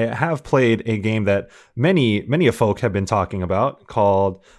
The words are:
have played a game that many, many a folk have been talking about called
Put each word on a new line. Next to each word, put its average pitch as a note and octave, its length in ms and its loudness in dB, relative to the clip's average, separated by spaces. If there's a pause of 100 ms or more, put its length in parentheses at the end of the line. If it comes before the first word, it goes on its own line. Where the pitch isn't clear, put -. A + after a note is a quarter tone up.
(140)
have D3 300 -4
played A#2 420 2
a A2+ 120 -2
game A2 260 -2
that G2 260 0 (240)
many, B2 500 2
many E3+ 240 0
a A3 40 4
folk G#2+ 300 -2
have A2 100 0
been G2 140 -2
talking F#2+ 360 -2
about G2 460 -4
called G2 560 0 (160)